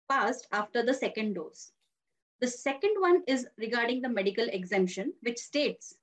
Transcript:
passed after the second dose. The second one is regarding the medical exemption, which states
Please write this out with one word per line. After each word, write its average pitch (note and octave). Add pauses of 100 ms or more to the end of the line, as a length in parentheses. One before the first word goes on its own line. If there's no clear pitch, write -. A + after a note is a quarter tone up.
(100)
passed B3+
after G#3+
the B3
second G#3+
dose. - (720)
The B3
second C#4+
one F4+
is B3+ (100)
regarding A#3+
the B3+
medical G3+
exemption, F#3+
which A#3
states -